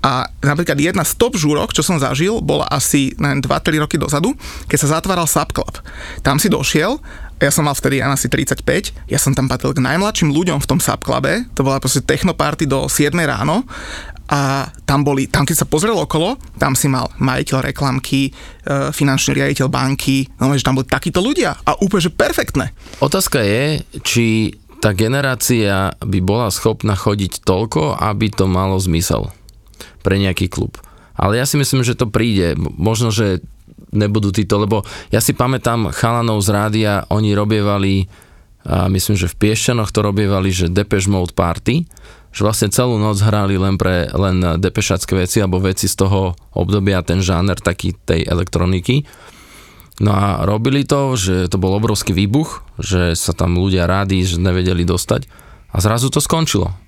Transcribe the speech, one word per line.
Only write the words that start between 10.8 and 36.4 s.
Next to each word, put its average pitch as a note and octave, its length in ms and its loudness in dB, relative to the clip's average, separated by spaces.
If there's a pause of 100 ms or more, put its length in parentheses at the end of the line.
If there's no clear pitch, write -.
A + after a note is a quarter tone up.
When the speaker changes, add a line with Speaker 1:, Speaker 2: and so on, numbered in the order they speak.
Speaker 1:
Clube, C#3 420 -2 (140)
to C3+ 80 2
bola C3+ 160 0
proste C3 180 0
technoparty D3 640 -2
do C3+ 220 0
siedmej D3+ 400 0
ráno D3 400 0 (640)
a C#3 400 0 (180)
tam C#3+ 160 2
boli, C3+ 240 0
tam D3 160 2
keď C#3+ 220 0
sa - 20 -14
pozrel G3+ 300 0
okolo, D#3+ 420 -2 (160)
tam C#3 220 2
si D3 100 2
mal C3 220 0 (100)
majiteľ C3 540 -2
reklamky, C3+ 560 -2
e, - 20 -20 (600)
finančný C#3 420 0
riaditeľ C#3 320 0
banky, C3+ 600 0 (100)
no, C3+ 160 2
že B2+ 80 0
tam C3 160 2
boli B2+ 80 -4
takíto E3+ 320 0
ľudia A#3+ 460 0
a D3 160 0
úplne, F#3+ 260 2
že E3 60 -4
perfektné. - 580 -2 (320)
Speaker 2:
Otázka C#3 400 0
je, C3 400 0 (160)
či A2 560 0 (240)
tá G#2+ 160 2
generácia A2+ 1040 0
by G2 240 0
bola G#2+ 240 2
schopná G#2+ 480 0
chodiť G2+ 480 -2
toľko, A2+ 560 0
aby G#2 320 0
to F#2+ 160 0
malo F#2+ 320 2
zmysel E2 540 0 (680)
pre F#2+ 160 2
nejaký F#2+ 320 0
klub. - 320 -6 (340)
Ale G2+ 240 0
ja C3+ 80 0
si D3 140 2
myslím, C3 260 0
že B2 100 0
to A#2 140 -2
príde. G2 460 2
M-, E2 180 -4
možno, A2 380 0
že G2 320 0 (500)
nebudú G#2 400 0
títo, G#2 240 0
lebo G#2 240 0 (320)
ja A2 80 4
si - 100 0
pamätám A#2 640 0
chalanov A#2 480 0